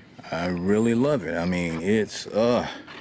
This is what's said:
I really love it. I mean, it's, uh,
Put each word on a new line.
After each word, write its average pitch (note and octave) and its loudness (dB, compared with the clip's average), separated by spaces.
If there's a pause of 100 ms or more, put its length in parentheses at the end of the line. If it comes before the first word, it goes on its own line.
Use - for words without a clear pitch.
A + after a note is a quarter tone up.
(300)
I E3+ -4
really A#2 2
love B2+ 2
it. E2 -4
I E2+ 0
mean, F2 0
it's, G#2 0
uh, A2+ 2 (340)